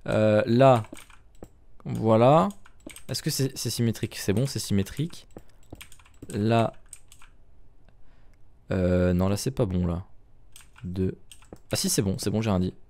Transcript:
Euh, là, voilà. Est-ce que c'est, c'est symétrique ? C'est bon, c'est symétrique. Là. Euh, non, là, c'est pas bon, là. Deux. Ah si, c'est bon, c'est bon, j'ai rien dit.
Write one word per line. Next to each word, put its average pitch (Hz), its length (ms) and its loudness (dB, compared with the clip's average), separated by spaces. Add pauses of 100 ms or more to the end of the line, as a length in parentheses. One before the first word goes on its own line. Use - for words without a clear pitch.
Euh, 107 400 2
là, 120 380 6 (1000)
voilà. 123 640 4 (600)
Est-ce 131 120 -6
que - 60 -4
c'est, - 300 -2
c'est - 100 -6
symétrique ? 117 480 -2
C'est - 160 -2
bon, 120 140 0
c'est 117 120 -6
symétrique. - 720 -4 (1040)
Là. 113 420 2 (2000)
Euh, 90 420 4
non, 90 160 2
là, 101 80 0
c'est 135 140 -4
pas 127 160 0
bon, 90 200 0
là. 85 180 -4 (800)
Deux. 92 360 -4 (540)
Ah - 40 -4
si, 190 140 -2
c'est - 100 0
bon, 98 180 0
c'est - 120 -4
bon, 104 100 0
j'ai 113 80 -2
rien 95 120 2
dit. 92 140 -2 (160)